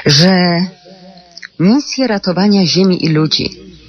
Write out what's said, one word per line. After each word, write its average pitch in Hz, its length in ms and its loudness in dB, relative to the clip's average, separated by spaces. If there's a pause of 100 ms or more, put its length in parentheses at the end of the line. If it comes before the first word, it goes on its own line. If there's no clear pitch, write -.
że 175 600 2 (960)
misję 254 480 0
ratowania 196 580 0
ziemi 180 400 0
i 160 40 0
ludzi, 156 400 -2 (400)